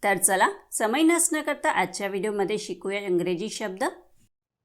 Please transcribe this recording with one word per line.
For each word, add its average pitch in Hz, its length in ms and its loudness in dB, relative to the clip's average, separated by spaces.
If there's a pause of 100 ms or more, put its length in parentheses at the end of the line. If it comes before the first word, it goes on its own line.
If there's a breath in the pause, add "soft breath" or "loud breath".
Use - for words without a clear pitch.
तर 196 140 2
चला, 196 320 4 (220)
समय 233 300 0
नष्ट 320 340 4
न 302 60 0
करता - 300 -2
आजच्या 185 360 -2
व्हिडिओमध्ये 196 500 -2
शिकूया 196 420 -6
इंग्रजी 185 500 0
शब्द. 208 340 -6 (800)